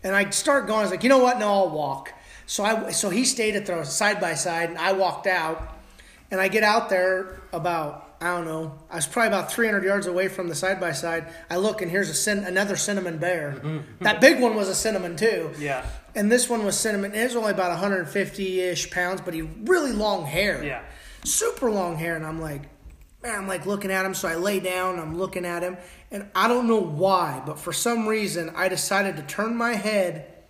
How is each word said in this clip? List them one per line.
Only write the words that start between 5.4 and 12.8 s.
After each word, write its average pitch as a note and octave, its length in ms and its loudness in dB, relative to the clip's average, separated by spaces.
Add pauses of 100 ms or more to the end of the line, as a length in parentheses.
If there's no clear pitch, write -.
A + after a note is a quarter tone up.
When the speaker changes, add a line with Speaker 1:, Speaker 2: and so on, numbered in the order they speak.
Speaker 1:
And F#3+ 80 -2
I F#3+ 80 4
get G#3 140 2
out G#3+ 280 4
there F#3 520 0 (100)
about, D#3+ 560 -4 (140)
I E3+ 60 -2
don't F3 180 -2
know, D#3+ 320 -6 (140)
I E3+ 60 -8
was D#3 100 -2
probably A3+ 220 2
about G3 220 0
three A#3 140 2
hundred G#3 180 2
yards G3 220 2
away F3+ 220 0
from F#3 200 -6
the E3 60 -4
side F#3 260 -2
by F3 120 -2
side. E3 340 -4 (240)
I E3+ 80 -2
look, G#3 240 0
and F3 80 -4
here's F#3 180 2
a D#3 60 -6
cin-, G3+ 300 0
another F#3+ 320 0
cinnamon F3+ 420 -2